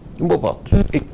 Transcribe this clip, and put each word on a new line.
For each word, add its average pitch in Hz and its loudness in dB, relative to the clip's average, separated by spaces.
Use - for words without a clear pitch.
Noem 170 -2
maar - 2
wat. 107 -2
Ik, 147 0